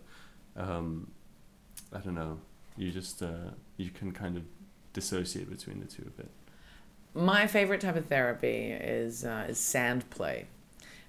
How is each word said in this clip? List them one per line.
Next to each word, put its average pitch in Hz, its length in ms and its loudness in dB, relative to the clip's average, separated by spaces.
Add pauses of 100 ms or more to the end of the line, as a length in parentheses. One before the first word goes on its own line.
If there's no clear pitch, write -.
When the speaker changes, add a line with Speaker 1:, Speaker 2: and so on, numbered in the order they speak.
(560)
Speaker 1:
um, 85 540 -4 (840)
I 98 60 -6
don't 95 160 -4
know. 80 260 -4 (360)
You 92 140 -2
just, 90 320 -6
uh, 87 280 -4 (260)
you 92 140 -4
can 92 220 -6
kind 90 240 -4
of 87 60 -6 (500)
dissociate 92 560 -2
between 98 320 -10
the 98 60 -10
two - 200 -12
a - 40 -12
bit. - 180 -14 (840)
Speaker 2:
My 196 320 8
favorite 202 340 6
type 180 160 2
of 151 100 0
therapy 120 640 4
is, 117 520 -2
uh, 110 240 -2
is 120 100 -2
sand 123 520 4
play. 64 360 -2 (640)